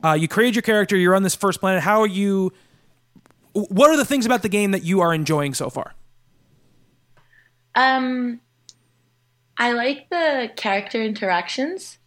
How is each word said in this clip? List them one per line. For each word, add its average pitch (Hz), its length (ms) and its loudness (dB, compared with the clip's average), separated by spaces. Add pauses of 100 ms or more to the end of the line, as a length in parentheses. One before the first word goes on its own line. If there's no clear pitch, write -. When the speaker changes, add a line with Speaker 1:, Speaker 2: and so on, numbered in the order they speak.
Speaker 1:
uh, 160 100 4
you 160 140 0
created 226 280 0
your 233 60 0
character. 208 340 0
You're 180 200 4
on 196 80 2
this 185 120 0
first 196 260 -2
planet. 190 200 0
How 208 200 2
are 214 60 2
you? 190 440 -2 (1040)
w-, 202 180 -4
What 262 160 8
are 320 80 4
the 277 80 2
things 269 220 0
about 247 160 0
the 220 60 -2
game 202 220 0
that 190 120 -2
you 180 180 0
are 170 120 2
enjoying 151 420 -2
so 135 140 -6
far? - 260 -10 (1800)
Speaker 2:
Um, 254 680 0 (1160)
I 240 160 0
like 254 360 -4
the 311 460 -2
character 208 460 -4
interactions. 214 1040 -4